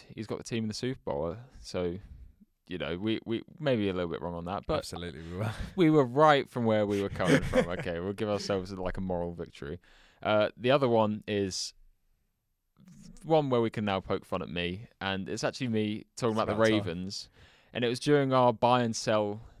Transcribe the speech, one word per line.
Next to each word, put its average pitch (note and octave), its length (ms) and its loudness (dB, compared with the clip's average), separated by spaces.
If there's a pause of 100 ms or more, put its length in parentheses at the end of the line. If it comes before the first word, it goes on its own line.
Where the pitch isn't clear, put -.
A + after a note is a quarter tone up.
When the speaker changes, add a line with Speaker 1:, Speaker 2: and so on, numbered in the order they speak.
(140)
Speaker 1:
he's A2 140 -10
got - 120 -6
the - 40 -12
team A2+ 220 -2
in - 20 -2
the G#2+ 60 -4
Super B2+ 320 -6
Bowl. E2 320 -2 (240)
So, F2+ 360 -4 (680)
you F2+ 100 -8
know, D#2 200 -4
we, G#2+ 280 -2
we A2+ 180 -4 (160)
may C#3 180 0
be G#2 120 0
a F#2 40 -2
little F2+ 180 -2
bit B1+ 100 -6
wrong E2+ 140 -6
on F2 100 -8
that, F2+ 220 -6
but D#3 120 -2
Speaker 2:
Absolutely, E2 420 -10 (100)
we F2+ 60 -10
were. G#2+ 140 -4 (120)
<laughs> - 140 -12
Speaker 1:
we E3 120 6
were D3+ 160 8
right C#3+ 440 6
from A#2+ 160 -2
where G#2+ 200 4
we G2+ 160 0
were G2 80 -2
coming - 340 4
from. - 260 2
Speaker 2:
<laughs> F2+ 100 -4
Speaker 1:
Okay, E2+ 220 -4
we'll G2 120 -4
give G#2 160 -4
ourselves, G2 440 -2
like, F#2 240 -6
a G2 40 -6
moral F2 320 -4
victory. D#2+ 460 -10 (420)
Uh, G#2+ 340 2
the A2+ 140 -2
other C#3 180 4
one G#2+ 400 2
is G2+ 460 -4 (1500)
one D3+ 260 2
where A#2+ 120 4
we A2+ 80 2
can A2 160 -4
now G2 140 2
poke - 260 -4
fun F#2+ 160 -4
at - 80 -10
me, F2 380 -6 (120)
and G2 300 -4
it's A2 140 -6
actually C3 240 -4
me G#2+ 380 -2 (120)
talking A#2 140 0
Speaker 2:
It's G#2+ 100 -2
Speaker 1:
about G2 60 -2
the G#2 60 -2
Speaker 2:
about A2 120 2
time. A2 80 6
Speaker 1:
Ravens. F#2+ 560 -4 (440)
And B2 120 -2
it - 20 2
was B2 120 -2
during C#3+ 340 2
our B2 180 6
buy B2 300 4
and A2+ 140 0
sell G#2+ 460 0 (200)